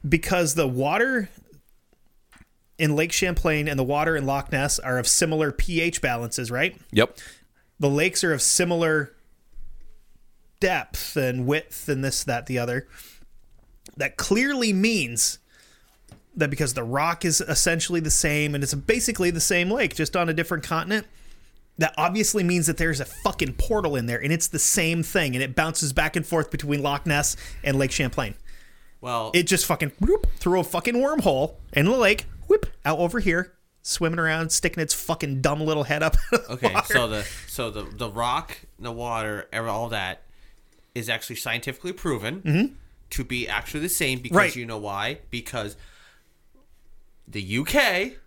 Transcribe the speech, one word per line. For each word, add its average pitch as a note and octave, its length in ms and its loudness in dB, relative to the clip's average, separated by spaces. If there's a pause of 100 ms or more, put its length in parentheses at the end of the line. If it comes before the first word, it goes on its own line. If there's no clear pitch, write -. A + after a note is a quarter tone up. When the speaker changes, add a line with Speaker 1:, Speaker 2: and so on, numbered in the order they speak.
Speaker 1:
Because D#3 480 2
the D#3 120 2
water F#3 600 0 (1500)
in D3+ 180 4
Lake D#3+ 160 2
Champlain D#3 560 2
and C#3+ 120 0
the C3 40 4
water D3+ 320 2
in C#3 120 0
Loch C3+ 240 -2
Ness C#3+ 260 0
are B2+ 220 0
of B2 80 0
similar D#3 440 2
P E3 300 2
H E3 200 -2
balances, A#2+ 500 -2
right? D3 240 -2 (160)
Speaker 2:
Yep. - 260 2 (600)
Speaker 1:
The C#3+ 100 4
lakes D#3+ 340 2
are E3 100 2
of B2+ 80 0
similar E3 720 2 (1500)
depth - 560 -2
and B2+ 320 0
width - 420 -4
and C3+ 140 -2
this, C3+ 200 -2
that, A#2+ 220 -4
the B2+ 140 -2
other. B2 280 -4 (1080)
That - 220 -4
clearly A#3+ 560 2
means F#3 680 2 (960)
that C#3+ 140 0
because C#3 260 -2
the B2 80 -4
rock D3 420 -2
is D#3+ 160 2
essentially E3 580 2
the D#3 120 0
same D3 420 2
and C#3+ 100 -2
it's C#3 120 -2
basically G#3+ 560 0
the E3 100 -2
same F3+ 300 2
lake, A3+ 240 0
just D#3 200 -2
on E3+ 140 2
a D#3+ 40 0
different E3 300 -2
continent, F3+ 440 -2 (720)
that D#3+ 180 0
obviously F#3 460 2
means F3 240 2
that C#3 100 0
there's D#3+ 220 0
a C#3 60 -4
fucking - 480 -2
portal F#3 420 0
in A#2+ 100 -2
there A#2+ 160 -4
and C#3+ 100 0
it's D#3+ 160 0
the D#3+ 120 -4
same E3 440 2
thing D3+ 320 0
and C3 80 0
it C3 120 -4
bounces D#3 380 0
back D#3 220 0
and D#3+ 100 -2
forth D#3+ 260 0
between C#3+ 320 -2
Loch C#3+ 240 -2
Ness D3 280 2 (280)
and C#3 160 2
Lake C3+ 120 2
Champlain. B2 440 -2 (680)
Speaker 3:
Well, A#2 320 -4
Speaker 1:
It F3 100 6
just F3 220 2
fucking D3+ 340 0
whoop, F4+ 280 4 (100)
through F3+ 220 2
a E3+ 40 2
fucking A#3+ 320 -2
wormhole A#3+ 600 2 (180)
in C#3+ 120 4
the G3+ 120 6
lake, G#3+ 280 4 (220)
whip, G#4+ 180 6 (200)
out D#3 140 0
over F3 200 0
here, F3+ 340 0 (300)
swimming E3 360 -2
around, D#3+ 320 0
sticking E3+ 300 0
its D#3 120 0
fucking C#3 480 -2
dumb D3 200 2
little D#3 220 2
head D3+ 200 0
up D#3 200 4
<laughs> - 100 0
out A#3 80 6
of - 60 -16
the B2 60 -6 (140)
Speaker 3:
Okay, F#2 60 2
Speaker 1:
water. G#2 200 2
Speaker 3:
so B2 140 6
the, G#2+ 160 -2 (240)
so A#2 220 -4
the, G#2 140 -8
the G#2+ 260 -8
rock, A#2+ 480 -2 (220)
the A#2 120 -8
water, A2+ 600 -4
ever, A2+ 140 -4
all A2+ 220 -2
that F#2+ 340 -6 (720)
is A#2 140 -6
actually A2+ 260 -4
scientifically B2+ 580 -6
proven D3 480 -4
Speaker 1:
Mm-hmm. F#3 320 2 (380)
Speaker 3:
to C3+ 120 -4
be B2 240 -6
actually A#2 340 -4
the F3 80 -4
same C3 300 0
because B2 160 -4
Speaker 1:
Right. F3 200 4
Speaker 3:
you A#2+ 100 -8
know A2+ 140 -8
why? G#2 400 -4 (100)
Because A2 460 -6 (1500)
the G#2 140 -8
U A2 240 -2
K A#3+ 500 2 (120)